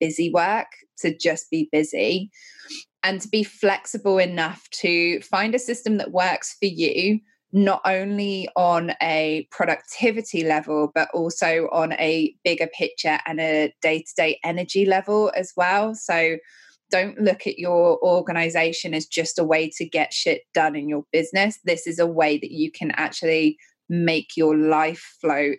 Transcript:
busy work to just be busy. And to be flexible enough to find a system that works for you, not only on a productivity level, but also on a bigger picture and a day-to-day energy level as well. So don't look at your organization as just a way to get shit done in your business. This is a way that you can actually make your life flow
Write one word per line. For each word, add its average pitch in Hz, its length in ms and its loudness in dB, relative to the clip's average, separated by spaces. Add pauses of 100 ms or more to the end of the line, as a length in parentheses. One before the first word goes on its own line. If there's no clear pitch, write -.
busy 160 300 -2
work 175 380 0 (320)
to 170 140 -2
just 160 360 -2
be 160 200 0
busy. 175 600 0 (720)
And 190 180 -2
to 214 80 -12
be 214 140 0
flexible 202 760 0
enough 175 540 -2
to 170 500 0
find 214 320 -2
a 254 40 2
system 233 380 -2
that - 160 -4
works 180 480 0
for 202 60 2
you, 180 520 0 (320)
not 196 360 2
only 196 680 -2
on 170 380 2 (100)
a 156 480 0
productivity 202 960 -2
level, 156 500 0
but 160 200 0
also 165 580 0
on 160 220 0
a 160 400 0 (100)
bigger 165 240 0
picture 156 580 -2
and 160 140 -6
a 156 320 2 (100)
day-to-day 160 640 0
energy 175 400 0
level 196 500 2
as 185 220 -4
well. 202 380 2
So 165 420 0 (540)
don't 190 280 0
look 196 280 2
at - 120 -6
your 175 460 4
organization 170 920 0
as 156 120 -4
just 165 320 -4
a 170 60 2
way 160 320 2
to 170 120 -6
get - 240 -2
shit - 300 -2 (100)
done 156 240 0
in 147 120 -6
your 147 240 -4
business. 190 520 0
This 170 220 -2
is 170 120 -4
a 170 80 4
way 156 320 2
that - 120 -10
you 156 200 -2
can 156 220 -6
actually 160 640 0 (320)
make 165 480 0
your 156 200 4
life 156 640 0
flow 147 380 0